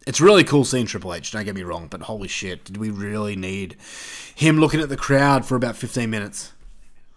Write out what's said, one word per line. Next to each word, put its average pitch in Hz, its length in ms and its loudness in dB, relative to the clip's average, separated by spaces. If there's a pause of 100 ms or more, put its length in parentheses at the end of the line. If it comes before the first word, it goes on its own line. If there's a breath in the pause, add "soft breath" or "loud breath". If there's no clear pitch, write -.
it's 123 140 -2
really 185 240 8
cool 143 200 4
seeing 123 220 0
Triple 92 280 -8
H, - 160 -10
don't 104 140 -6
get 98 100 -6
me 95 80 -8
wrong, 87 260 -10
but 82 140 -14
holy 104 260 -10
shit, - 360 -8
did 95 140 -12
we 110 120 -4
really 104 460 -6
need 95 400 -8 (580 loud breath)
him 156 240 4
looking 156 220 4
at 151 80 -4
the 139 80 -6
crowd 139 480 4
for 135 100 -2
about 120 220 0
fifteen 117 340 -4
minutes? - 420 -6 (640)